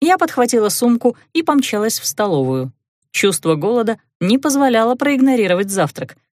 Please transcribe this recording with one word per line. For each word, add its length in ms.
я 160
подхватила 520
сумку 460
и 100
помчалась 560
в 60
столовую. 680
Чувство 420
голода 460
не 200
позволяло 560
проигнорировать 720
завтрак. 480